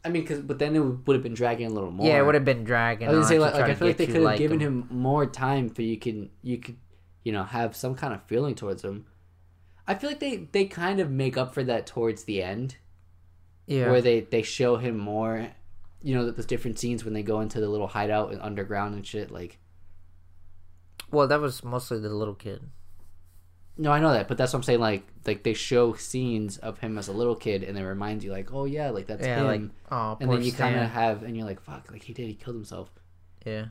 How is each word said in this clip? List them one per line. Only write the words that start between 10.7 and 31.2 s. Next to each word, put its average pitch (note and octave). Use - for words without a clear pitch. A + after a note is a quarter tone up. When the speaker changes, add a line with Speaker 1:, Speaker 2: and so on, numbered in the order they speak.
Speaker 1:
of D3
make C3
up B2+
for C3+
that A#2
towards A2+
the G2+
end. A2
Speaker 2:
Yeah. B2+
Speaker 1:
Where B2+
they, A#2
they A2+
show B2
him A#2
more, A2
you C3+
know, A#2+
the, A#2
the A#2
different A2+
scenes A#2+
when G#2+
they G#2
go G#2+
into G#2+
the G#2+
little G#2
hideout G#2+
and G2+
underground G2+
and G2
shit, G#2
like -
Speaker 2:
Well, C#3+
that D3
was C3+
mostly B2
the G#2+
little G#2+
kid. -
Speaker 1:
No, D3+
I D3
know D#3
that, G#2
but A#2+
that's B2+
what C3
I'm B2
saying, A#2+
like, G#2
like, G#2+
they A2+
show A#2+
scenes A2+
of A2
him A2
as G2
a G2
little A#2
kid, G2
and G2+
it F#2+
reminds G2+
you, G2
like, G2+
"Oh, C#3
yeah, D3
like, G2
that's A2
Speaker 2:
Yeah, A#2+
Speaker 1:
him." C#3
Speaker 2:
like, G#2+
"Aw, A2+
Speaker 1:
And B2+
Speaker 2:
poor B2
Speaker 1:
then B2
you B2
kinda B2+
Speaker 2:
Stan." A2+
Speaker 1:
have, A2+